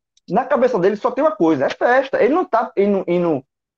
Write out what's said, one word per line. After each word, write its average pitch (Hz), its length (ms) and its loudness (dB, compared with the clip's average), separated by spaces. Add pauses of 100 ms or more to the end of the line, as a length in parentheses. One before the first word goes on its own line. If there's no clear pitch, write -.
(280)
na 180 160 -2
cabeça 240 360 0
dele 196 160 2
só 233 160 -2
tem 269 120 -2
uma 311 120 0
coisa, 160 300 2
é - 40 -2
festa. 269 520 0
Ele 233 120 2
não 359 100 0
tá 240 320 -2
indo, 196 320 0
indo 170 380 -2 (320)